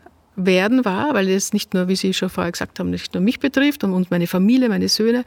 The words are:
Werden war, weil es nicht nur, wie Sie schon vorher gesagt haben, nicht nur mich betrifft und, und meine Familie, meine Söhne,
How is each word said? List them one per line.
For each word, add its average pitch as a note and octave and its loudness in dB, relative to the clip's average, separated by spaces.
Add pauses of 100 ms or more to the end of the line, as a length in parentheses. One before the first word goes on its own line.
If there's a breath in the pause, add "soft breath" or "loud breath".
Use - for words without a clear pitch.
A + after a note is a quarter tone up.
(360)
Werden G3 2
war, A3 -2
weil G3 2
es F#3+ 0
nicht - -4
nur, F3+ 0
wie F#3+ 2
Sie F#3+ -2
schon F#3 -2
vorher F3 -4
gesagt - -8
haben, F3+ -4
nicht F3+ -6
nur F3+ -2
mich A3 0
betrifft C#4 0
und, G3 0
und F#3 0
meine F3 0
Familie, A3+ 2
meine F#3 0
Söhne, A#3 0